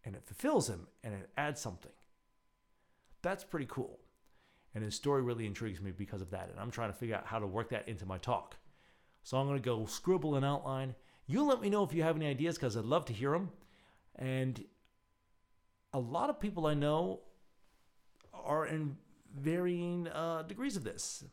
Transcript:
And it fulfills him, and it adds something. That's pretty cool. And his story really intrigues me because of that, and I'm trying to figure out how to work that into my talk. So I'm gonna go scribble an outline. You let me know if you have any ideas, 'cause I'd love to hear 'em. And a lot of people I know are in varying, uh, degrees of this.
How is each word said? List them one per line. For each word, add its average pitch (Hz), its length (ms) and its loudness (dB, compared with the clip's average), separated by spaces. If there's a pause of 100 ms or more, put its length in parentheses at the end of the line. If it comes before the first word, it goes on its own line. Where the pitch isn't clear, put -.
And 98 140 -8
it - 80 -16
fulfills 254 440 2
him, 90 200 -8 (160)
and 107 100 -6
it 95 220 -10
adds 147 240 0
something. - 320 -10 (1300)
That's 190 220 0
pretty 135 220 -2
cool. - 340 -6 (720)
And 107 80 -4
his 104 120 -4
story 139 280 4
really 117 240 0
intrigues 101 340 -4
me 98 100 -4
because 95 320 -6
of 87 80 -8
that, 90 200 -6
and 87 80 -12
I'm 110 120 -6
trying 113 200 -2
to - 80 -10
figure 113 160 -2
out - 120 -4
how 113 120 -2
to 104 80 0
work 110 240 -2
that 110 180 -2
into 101 180 -6
my 95 120 -4
talk. - 380 -2 (680)
So - 140 -2
I'm 135 100 4
gonna 139 140 2
go 113 260 0
scribble 156 500 2
an 135 80 4
outline. 135 500 0 (320)
You 233 180 4
let 262 160 8
me 202 100 2
know 208 120 6
if 147 100 2
you 160 100 4
have 160 140 6
any 156 100 0
ideas, 151 320 2
'cause 113 180 2
I'd 110 80 0
love 143 220 4
to 123 60 -4
hear 135 220 2
'em. 180 180 0 (600)
And 131 520 -2 (1300)
a 139 60 0
lot 160 320 0
of 294 100 -4
people 170 260 0
I 151 80 4
know 156 480 2 (1120)
are 151 340 -2
in 156 320 -4 (340)
varying, 175 760 0
uh, 165 340 -2
degrees 202 340 -4
of 135 80 -2
this. - 480 -6